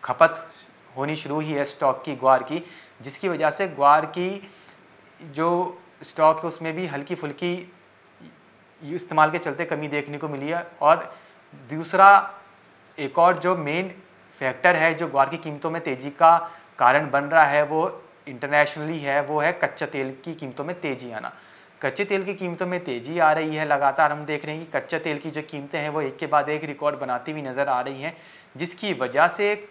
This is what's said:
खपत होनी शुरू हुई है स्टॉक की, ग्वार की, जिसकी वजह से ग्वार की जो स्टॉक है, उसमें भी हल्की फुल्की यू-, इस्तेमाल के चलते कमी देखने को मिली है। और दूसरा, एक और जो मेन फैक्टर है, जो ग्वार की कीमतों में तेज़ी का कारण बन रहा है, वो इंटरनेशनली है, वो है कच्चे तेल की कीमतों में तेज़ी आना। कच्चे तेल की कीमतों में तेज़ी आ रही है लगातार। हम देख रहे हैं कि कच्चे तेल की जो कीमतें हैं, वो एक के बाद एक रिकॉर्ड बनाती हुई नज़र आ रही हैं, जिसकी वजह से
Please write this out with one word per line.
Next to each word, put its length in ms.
खपत 440
होनी 200
शुरू 180
हुई 180
है 120
स्टॉक 400
की, 100
ग्वार 280
की, 220
जिसकी 260
वजह 220
से 180
ग्वार 380
की 440
जो 580
स्टॉक 340
है, 120
उसमें 240
भी 140
हल्की 280
फुल्की 580
यू-, 140
इस्तेमाल 340
के 80
चलते 260
कमी 240
देखने 300
को 100
मिली 200
है। 180
और 360
दूसरा, 640
एक 200
और 200
जो 180
मेन 380
फैक्टर 380
है, 180
जो 140
ग्वार 200
की 80
कीमतों 340
में 120
तेज़ी 280
का 400
कारण 320
बन 140
रहा 200
है, 200
वो 380
इंटरनेशनली 680
है, 240
वो 180
है 120
कच्चे 340
तेल 380
की 100
कीमतों 300
में 160
तेज़ी 320
आना। 200
कच्चे 220
तेल 200
की 100
कीमतों 320
में 180
तेज़ी 340
आ 140
रही 240
है 100
लगातार। 460
हम 120
देख 200
रहे 120
हैं 100
कि 120
कच्चे 200
तेल 200
की 120
जो 120
कीमतें 380
हैं, 80
वो 120
एक 160
के 100
बाद 220
एक 160
रिकॉर्ड 340
बनाती 340
हुई 100
नज़र 260
आ 120
रही 220
हैं, 140
जिसकी 360
वजह 360
से 420